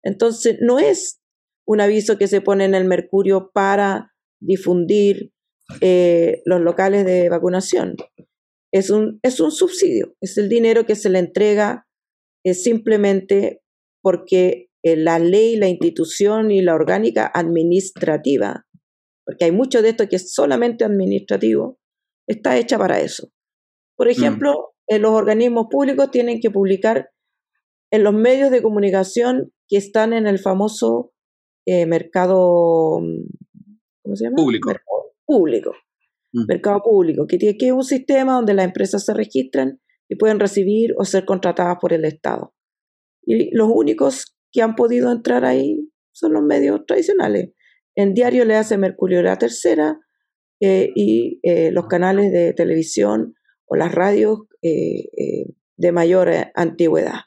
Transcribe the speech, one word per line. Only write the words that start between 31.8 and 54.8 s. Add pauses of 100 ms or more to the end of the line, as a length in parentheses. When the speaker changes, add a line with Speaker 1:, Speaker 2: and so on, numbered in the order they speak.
Speaker 1:
mercado, (1040)
¿cómo
se
llama?
Speaker 3:
Público.
Speaker 1:
Mercado (220)
público. (640)
Speaker 3:
Mm.
Speaker 1:
Mercado
público,
que
tie-,
que
es
un
sistema
donde
las
empresas
se
registran (300)
y
pueden
recibir
o
ser
contratadas
por
el
Estado. (720)
Y
los
únicos (160)
que
han
podido
entrar
ahí (220)
son
los
medios
tradicionales. (440)
En
diario
le
hace
Mercurio
La
Tercera, (600)
eh,
y,
eh,
los
canales
de
televisión (320)
o
las
radios, (220)
eh, (120)